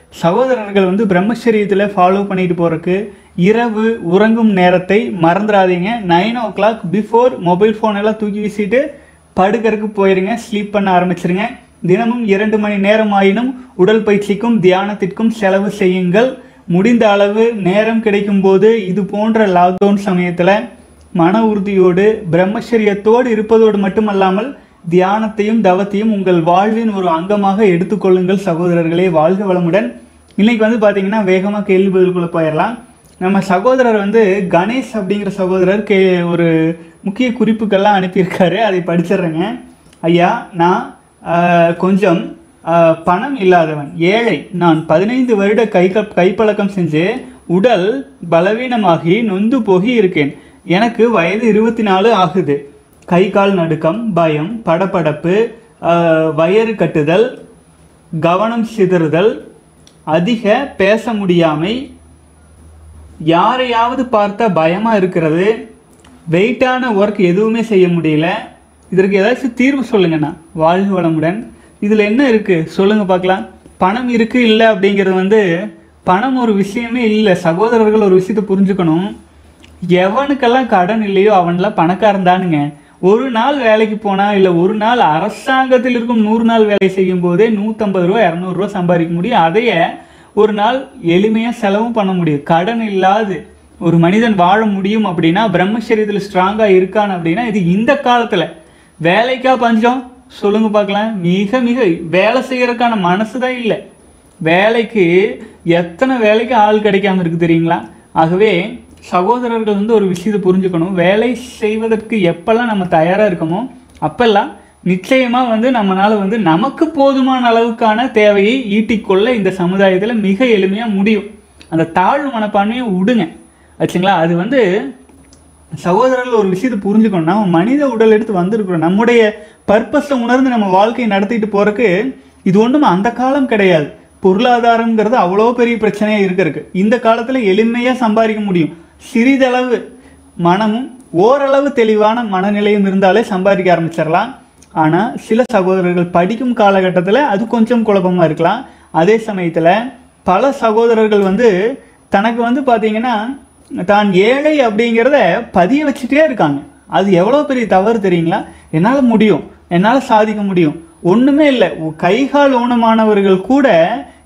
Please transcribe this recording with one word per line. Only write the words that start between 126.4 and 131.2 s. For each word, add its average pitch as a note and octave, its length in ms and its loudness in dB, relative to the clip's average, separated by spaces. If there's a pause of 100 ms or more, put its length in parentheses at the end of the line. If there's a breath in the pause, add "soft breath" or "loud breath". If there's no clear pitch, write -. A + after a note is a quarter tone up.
விஷயத்தை G3+ 420 -4
புரிஞ்சுக்கணும். G#3 320 2
நம்ம G3 220 0
மனித A#3+ 440 0
உடல் A3 220 2
எடுத்து G#3+ 220 0
வந்திருக்கிறோம். F#3 440 -2
நம்முடைய G#3+ 680 0 (200 loud breath)
பர்பஸை A#3 460 0
உணர்ந்து B3+ 360 0
நம்ம G#3+ 200 0
வாழ்க்கையை A3+ 380 2
நடத்திட்டு G#3 400 0